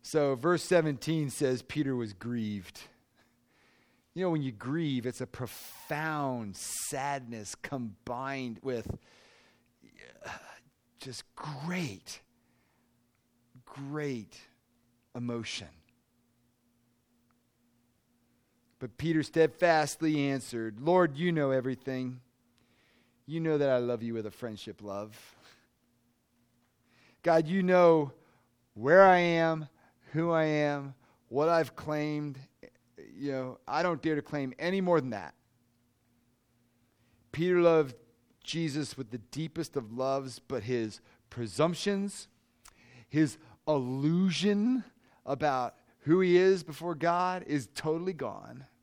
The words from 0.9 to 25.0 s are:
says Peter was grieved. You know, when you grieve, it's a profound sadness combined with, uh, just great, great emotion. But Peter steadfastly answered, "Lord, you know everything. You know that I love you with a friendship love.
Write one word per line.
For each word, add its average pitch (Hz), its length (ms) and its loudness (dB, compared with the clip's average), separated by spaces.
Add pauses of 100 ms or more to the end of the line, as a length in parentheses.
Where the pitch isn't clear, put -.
says 131 320 0
Peter 135 320 -4
was 113 180 -4
grieved. 107 680 -6 (1300)
You 175 80 -6
know, 185 80 0
when 156 140 0
you 131 80 -4
grieve, 127 560 -2
it's 123 120 -8
a 127 60 -4
profound 135 1300 -6
sadness 131 1000 -8
combined 123 1040 -8
with, 123 260 -4 (1400)
uh, - 60 -12 (720)
just 127 240 -12 (120)
great, 147 840 -8 (1400)
great 139 760 -8 (760)
emotion. 120 540 -6 (3000)
But 120 220 -12
Peter 160 240 2
steadfastly 156 1040 2
answered, 113 500 -6
"Lord, 165 380 4
you 175 140 0
know 147 180 2
everything. 127 720 -2 (1040)
You 160 140 -6
know 160 180 0
that 143 140 4
I 127 80 6
love 120 240 -2
you 117 100 -4
with 110 140 -4
a 98 40 -8
friendship 107 520 -12
love. 104 520 -12 (1900)